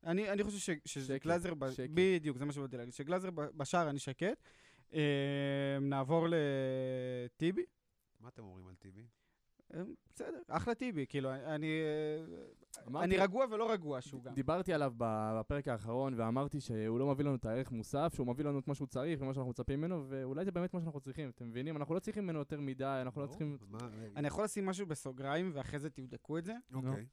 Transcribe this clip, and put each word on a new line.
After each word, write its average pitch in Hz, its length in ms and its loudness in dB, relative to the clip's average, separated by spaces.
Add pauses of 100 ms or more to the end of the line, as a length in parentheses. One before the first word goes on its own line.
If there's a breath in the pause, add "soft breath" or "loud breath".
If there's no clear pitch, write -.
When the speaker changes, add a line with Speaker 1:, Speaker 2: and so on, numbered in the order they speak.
Speaker 1:
אני, 185 280 2
אני 202 120 2
חושב 202 140 -2
ש-, 175 280 -2
שזה 135 300 -4
Speaker 2:
שקט, 135 100 -2
Speaker 1:
גלאזר 170 280 2
ב-, 135 180 -2
Speaker 2:
שקט. 127 220 -4
Speaker 1:
בדיוק, 170 440 6
זה 139 80 -2
מה 147 80 -2
שבאתי 135 240 -4
להגיד, 120 160 -6
שגלאזר 180 380 0
ב-, 160 100 -4 (160)
בשער 156 320 4
אני 143 100 0
שקט. 175 440 0 (500 loud breath)
אה, 156 60 2 (840)
נעבור 139 480 4
לטיבי. 131 1400 2 (540)
Speaker 3:
מה 117 100 -18
אתם 120 140 -16
אומרים 92 240 -14
על 92 80 -16
טיבי? 98 300 -18 (680)
Speaker 1:
אה, 160 80 -6 (340)
בסדר, - 320 -8
אחלה 196 280 0
טיבי, 214 340 -2
כאילו, 135 240 0
אני, 151 340 -4
אה, 156 580 0 (600)
Speaker 2:
אמרתי, 147 180 0
Speaker 1:
אני 185 120 6
רגוע 196 340 4
ולא 220 200 2
רגוע 151 300 -2
שהוא 127 220 -12
גם. 127 100 -10
Speaker 2:
דיברתי 160 400 0
עליו 143 240 2
ב-, 110 420 2
בפרק 143 280 -2
האחרון, 123 500 0
ואמרתי 127 440 2
שהוא 113 380 0
לא 135 80 4
מביא 139 180 4
לנו 135 100 4
את 120 100 -2
הערך 120 260 0
מוסף, 139 440 0
שהוא 127 120 0
מביא 127 180 0
לנו 143 140 2
את 127 80 -6
מה 143 80 0
שהוא 139 120 -2
צריך 135 340 0
ומה 135 120 0
שאנחנו 131 160 0
מצפים 127 300 0
ממנו, 160 300 0
ואולי 135 360 -2
זה 196 60 0
באמת 175 220 0
מה 180 80 0
שאנחנו 156 180 -2
צריכים, 135 300 -6
אתם 120 200 -10
מבינים? 135 280 -2
אנחנו 147 180 0
לא 190 40 4
צריכים 214 240 -4
ממנו 165 160 0
יותר 143 200 -4
מדי, 135 420 0
אנחנו 127 200 -4
לא 139 60 -2
Speaker 3:
ברור. 139 100 -10
Speaker 2:
צריכים 147 200 -2 (120)
Speaker 3:
מה, 104 120 -10
אה, 110 340 -10
Speaker 1:
אני 147 120 0
יכול 143 160 0
לשים 202 220 0
משהו 190 200 -2
בסוגריים, 143 680 -2
ואחרי 139 260 -4
זה 147 100 -4
תבדקו 131 480 -8
את 170 80 -4
זה? 208 80 -8 (200)
Speaker 3:
אוקיי. 131 400 -2